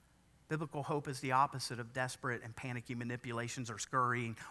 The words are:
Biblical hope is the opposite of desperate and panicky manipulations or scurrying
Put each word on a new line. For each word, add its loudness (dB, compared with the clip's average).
Biblical -2
hope 2
is -4
the 2
opposite 4
of -8
desperate 0
and -8
panicky -6
manipulations -2
or -6
scurrying 2